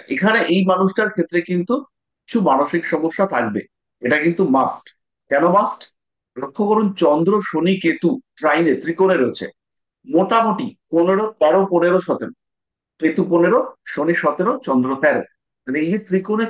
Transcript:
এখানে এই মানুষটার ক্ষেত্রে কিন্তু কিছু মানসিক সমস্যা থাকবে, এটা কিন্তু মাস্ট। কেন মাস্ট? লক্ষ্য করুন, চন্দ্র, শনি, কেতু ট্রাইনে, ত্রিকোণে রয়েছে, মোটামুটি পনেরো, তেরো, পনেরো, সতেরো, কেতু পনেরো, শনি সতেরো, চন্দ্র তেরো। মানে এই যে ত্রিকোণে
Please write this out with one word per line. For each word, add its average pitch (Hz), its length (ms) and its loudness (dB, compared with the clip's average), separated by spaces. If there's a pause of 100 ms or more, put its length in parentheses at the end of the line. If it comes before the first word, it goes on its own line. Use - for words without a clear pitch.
(100)
এখানে 202 280 0 (100)
এই 180 160 2
মানুষটার 190 460 0
ক্ষেত্রে 175 320 -2
কিন্তু 180 320 -2 (440)
কিছু - 220 -4
মানসিক 147 460 0
সমস্যা 165 400 -2
থাকবে, 113 340 -4 (420)
এটা 123 160 0
কিন্তু 170 300 0
মাস্ট। 131 360 0 (460)
কেন 143 180 2
মাস্ট? 196 320 0 (560)
লক্ষ্য - 280 -6
করুন, 214 300 2
চন্দ্র, 165 380 2 (100)
শনি, 170 360 0
কেতু 170 320 0 (240)
ট্রাইনে, 156 420 2
ত্রিকোণে 185 400 0
রয়েছে, 120 300 -2 (600)
মোটামুটি 190 600 0 (220)
পনেরো, 180 440 2
তেরো, 160 360 2
পনেরো, 175 320 2
সতেরো, - 340 -6 (680)
কেতু 160 260 0
পনেরো, 175 320 2 (280)
শনি 160 300 -2
সতেরো, 175 440 -2
চন্দ্র 127 360 0
তেরো। 135 260 0 (440)
মানে 135 120 -4
এই 160 120 -2
যে 214 80 -2
ত্রিকোণে 208 520 -2